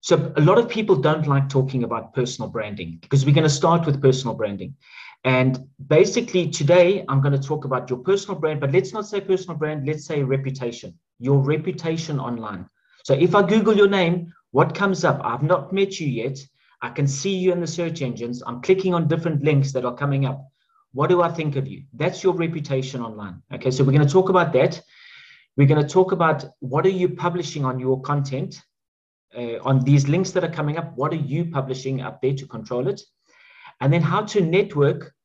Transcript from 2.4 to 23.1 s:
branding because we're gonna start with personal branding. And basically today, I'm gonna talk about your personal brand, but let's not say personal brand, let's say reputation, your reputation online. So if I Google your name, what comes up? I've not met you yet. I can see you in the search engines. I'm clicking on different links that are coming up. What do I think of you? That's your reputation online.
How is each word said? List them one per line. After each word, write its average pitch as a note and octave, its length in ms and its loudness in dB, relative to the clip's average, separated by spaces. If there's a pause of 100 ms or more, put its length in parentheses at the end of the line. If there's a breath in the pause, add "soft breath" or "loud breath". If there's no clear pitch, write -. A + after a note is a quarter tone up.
branding G2+ 500 -8
because C#3 240 0
we're C#3+ 100 4
gonna D#3 140 4
start E3 380 2
with C#3 160 -2
personal C3 320 2
branding. G2+ 400 -6 (500 loud breath)
And B2+ 420 2 (220)
basically F#3 640 2
today, F3 580 4
I'm C3+ 120 2
gonna C#3+ 180 2
talk D3 260 -6
about B2 240 -4
your B2 120 -4
personal G3 380 -2
brand, D3+ 220 -2
but C#3 120 -2
let's F#3+ 200 2
not G#3 140 -8
say G3+ 140 -4
personal F#3 360 -2
brand, D3+ 300 -4
let's D3+ 180 -6
say D3 180 -4
reputation, B2+ 760 -4 (200)
your C#3 200 2
reputation D#3 840 -2
online. A2 480 -8 (360 soft breath)
So C#3 100 2
if E3+ 200 2
I G3+ 80 6
Google G#3 340 4
your G3+ 120 8
name, F3+ 440 0 (180 loud breath)
what D#3 240 2
comes G3 300 -2
up? C#3+ 200 2
I've A#2+ 200 -4
not F3 280 0
met G3 280 -2
you D3+ 80 -4
yet. B2 300 -6 (440)
I C3+ 80 -10
can C#3+ 160 -2
see F#3+ 280 -2
you F#3 180 0
in F3 80 -2
the E3+ 60 -4
search D#3+ 360 -4
engines. A#2+ 440 -6
I'm A#2+ 140 -10
clicking F#3+ 340 2
on E3 140 2
different D#3+ 340 0
links C#3 300 2
that B2 120 -4
are B2 100 -2
coming C#3 320 -2
up. - 200 -8 (460)
What D3 160 -2
do F3 140 4
I E3+ 80 2
think D#3 260 -4
of C3 100 -4
you? F#2+ 180 -14 (100)
That's D#3+ 280 -4
your F#3 120 2
reputation C#3+ 680 -4
online. G#2+ 420 -12 (120)